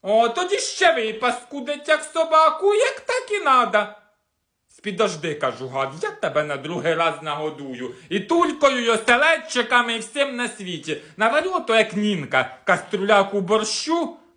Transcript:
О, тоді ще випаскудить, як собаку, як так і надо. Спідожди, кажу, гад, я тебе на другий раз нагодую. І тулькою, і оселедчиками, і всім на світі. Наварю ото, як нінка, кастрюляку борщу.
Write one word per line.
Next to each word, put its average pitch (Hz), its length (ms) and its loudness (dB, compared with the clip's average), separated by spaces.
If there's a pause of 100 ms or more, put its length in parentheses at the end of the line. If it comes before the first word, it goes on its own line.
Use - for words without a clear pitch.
О, 226 240 4
тоді 359 300 0
ще - 340 2
випаскудить, 247 920 -4
як 311 160 2
собаку, 320 720 4
як 494 240 2
так 508 320 -4
і 415 80 -2
надо. 233 460 4 (840)
Спідожди, 175 640 -4
кажу, 135 340 -6
гад, 135 220 -4 (120)
я 427 100 -4
тебе 151 320 -2
на 147 140 -6
другий 160 360 -4
раз 160 280 0
нагодую. 147 760 -8 (140)
І 196 100 -2
тулькою, 277 680 2
і 226 40 2
оселедчиками, 240 1040 2
і 226 60 -6
всім 277 360 -6
на 240 120 -6
світі. 175 540 -8 (160)
Наварю 294 360 0
ото, 233 220 0
як 220 180 2
нінка, 175 680 -2
кастрюляку 196 800 2
борщу. 220 760 -2 (200)